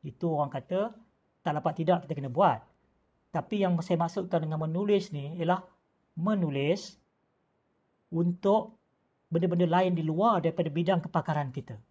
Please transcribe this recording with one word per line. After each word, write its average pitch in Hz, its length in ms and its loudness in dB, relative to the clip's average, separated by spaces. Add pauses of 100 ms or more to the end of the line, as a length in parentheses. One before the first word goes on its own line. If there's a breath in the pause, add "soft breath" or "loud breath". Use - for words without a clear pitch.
Itu 156 360 -4
orang 143 120 0
kata 185 480 -4 (480)
tak 156 120 -2
dapat 156 200 -2
tidak 170 280 2
kita - 120 -8
kena 135 160 -8
buat. 147 280 4 (760)
Tapi 196 280 0
yang 180 200 2
saya 170 160 0
maksudkan 170 440 -2
dengan 156 200 -4
menulis 196 480 0
ni 147 280 -8
ialah 175 200 0 (560)
menulis 165 800 0 (1120)
untuk 175 720 0 (480)
benda-benda 175 400 2
lain 185 240 4
di 165 120 0
luar 180 360 2
daripada 160 320 0
bidang 170 320 0
kepakaran 147 480 -2
kita. 123 240 -10 (140)